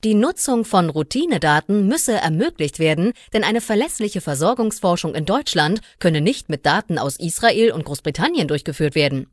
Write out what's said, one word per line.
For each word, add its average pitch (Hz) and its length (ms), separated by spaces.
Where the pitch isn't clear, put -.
Die 214 120
Nutzung 240 500
von 175 240
Routinedaten 185 960
müsse 240 280
ermöglicht 160 640
werden, 165 360
denn 202 140
eine 220 160
verlässliche 214 580
Versorgungsforschung 175 960
in 156 100
Deutschland 190 540
könne 160 200
nicht 196 300
mit 151 160
Daten 160 320
aus 135 200
Israel 220 540
und 156 140
Großbritannien 160 640
durchgeführt 147 460
werden. 139 380